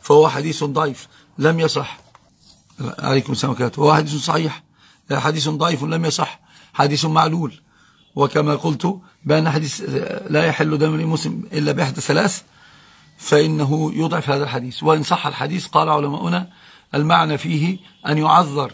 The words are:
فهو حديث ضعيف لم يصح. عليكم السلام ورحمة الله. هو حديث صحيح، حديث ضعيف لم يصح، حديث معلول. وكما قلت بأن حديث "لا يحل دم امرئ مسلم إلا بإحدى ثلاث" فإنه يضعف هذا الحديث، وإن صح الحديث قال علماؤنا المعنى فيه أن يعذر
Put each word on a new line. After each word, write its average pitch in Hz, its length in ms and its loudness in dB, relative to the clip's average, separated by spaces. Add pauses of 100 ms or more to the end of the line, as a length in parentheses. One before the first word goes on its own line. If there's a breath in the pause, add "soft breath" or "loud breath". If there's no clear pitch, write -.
فهو 151 280 6
حديث 147 340 -4
ضعيف 143 440 -4 (300 soft breath)
لم 165 220 2
يصح. 151 400 -2 (1000)
عليكم 135 320 0
السلام 135 220 -2
ورحمة 123 140 0
الله. 147 200 2
هو 147 60 6
حديث 151 220 0
صحيح، 156 480 -2 (480 soft breath)
حديث 147 380 -2
ضعيف 156 340 -2
لم 165 220 -2
يصح، - 340 -4 (340 soft breath)
حديث 147 320 2
معلول. 160 560 0 (540 soft breath)
وكما 147 400 2
قلت 170 440 -2 (260 soft breath)
بأن 156 240 2
حديث 151 320 -4 (480)
"لا 156 160 2
يحل 156 320 0
دم 156 100 2
امرئ 156 160 -2
مسلم 160 400 -2 (100)
إلا 147 180 0
بإحدى 135 300 -2
ثلاث" 170 400 0 (760 soft breath)
فإنه 151 760 2
يضعف 165 340 -2
هذا 139 140 0
الحديث، 123 400 -8
وإن 156 200 4
صح 170 240 -2
الحديث 147 400 -4
قال 160 220 2
علماؤنا 156 600 -2 (460 soft breath)
المعنى 156 420 2
فيه 165 400 -2 (300 soft breath)
أن 151 100 0
يعذر 151 560 2